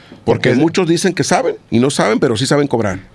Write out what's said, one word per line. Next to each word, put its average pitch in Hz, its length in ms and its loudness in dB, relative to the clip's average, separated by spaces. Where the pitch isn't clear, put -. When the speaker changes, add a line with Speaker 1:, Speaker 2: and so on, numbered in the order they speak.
Speaker 1:
Porque 113 260 0
Speaker 2:
Porque - 120 2
Speaker 1:
muchos 170 260 2
dicen 175 260 0
que 139 100 -2
saben 190 320 0
y 113 80 2
no 127 100 2
saben, 196 300 0
pero 120 180 0
sí 123 80 -4
saben 143 220 0
cobrar. 104 320 -2